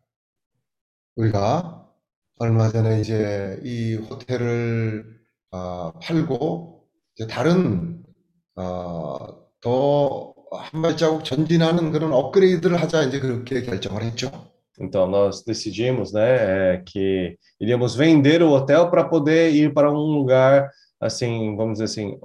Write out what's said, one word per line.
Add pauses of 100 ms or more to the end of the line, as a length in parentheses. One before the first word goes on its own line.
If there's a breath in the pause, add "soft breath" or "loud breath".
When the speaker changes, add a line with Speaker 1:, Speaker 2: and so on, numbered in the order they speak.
(1160)
Speaker 1:
우리가 (520)
얼마
전에
이제
이
호텔을, (300)
아,
팔고 (260)
이제
다른, (540)
아, (240)
더 (180)
한
발자국
전진하는
그런
업그레이드를
하자,
이제
그렇게
결정을
했죠. (300)
Speaker 2:
Então,
nós
decidimos,
né,
é,
que (240)
iríamos
vender
o
hotel
pra
poder
ir
para
um
lugar, (300 loud breath)
assim,
vamos
dizer
assim,